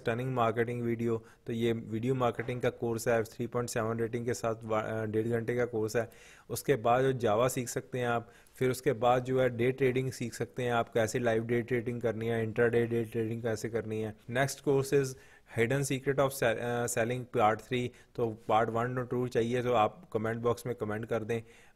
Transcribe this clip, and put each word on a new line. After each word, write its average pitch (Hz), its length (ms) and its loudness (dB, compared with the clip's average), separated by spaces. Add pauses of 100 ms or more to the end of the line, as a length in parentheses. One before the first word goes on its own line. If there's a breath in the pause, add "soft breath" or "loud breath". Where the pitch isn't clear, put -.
stunning 123 280 -2
marketing 120 540 0
video, 117 380 0 (260 loud breath)
तो 123 60 -4
ये 117 200 2
वीडियो 113 420 -2
मार्केटिंग 123 460 -2
का 123 100 0
कोर्स 117 380 -2
है, 113 160 4
थ्री 120 220 -6
पॉइंट 120 240 -4
सेवन 113 280 -2
रेटिंग 117 260 -2
के 117 100 -2
साथ 113 200 0 (100)
वा-, 110 200 0
अ, 110 200 -4
डेढ़ 110 240 0
घंटे 117 280 0
का 123 80 2
कोर्स 110 320 -2
है। 113 140 0 (400 loud breath)
उसके 127 260 0
बाद 120 260 4
जो 123 260 2
Java 117 220 4
सीख 123 180 -4
सकते - 300 -6
हैं 123 80 -2
आप, 117 240 -2 (240 loud breath)
फिर 127 160 0
उसके 131 220 0
बाद 123 320 4
जो 131 160 2
है 123 160 2
डे 120 160 2
ट्रेडिंग 131 400 0
सीख 117 220 -8
सकते - 280 -6
हैं 120 100 0
आप, 117 200 0
कैसे 113 260 0
लाइव 113 260 2
डे 120 180 0
ट्रेडिंग 117 380 -4
करनी 113 260 -2
है, 113 160 0
इंट्राडे 117 440 2
डे 117 180 0
ट्रेडिंग 113 380 -4
कैसे 113 260 -4
करनी 110 320 -4
है। 107 140 -6 (160)
नेक्स्ट 135 300 -2
कोर्स 135 340 2
is 139 140 4 (500 loud breath)
Hidden 127 240 2
Secret 135 360 -2
of 139 120 2
Se-, - 120 -6
अ, 120 440 0
Selling 117 340 -2 (160)
Part 110 240 6
थ्री, 123 300 -4 (260 loud breath)
तो 113 320 -4
पार्ट 113 220 4
वन 120 280 -2
और 123 80 -4
टू 123 220 -2
चाहिए 120 340 0
तो 123 100 0
आप 107 400 2
कमेंट 113 260 -2
बॉक्स 117 280 -2
में 120 80 -4
कमेंट 107 300 -4
कर 113 180 -2
दें। 113 180 -2 (360 loud breath)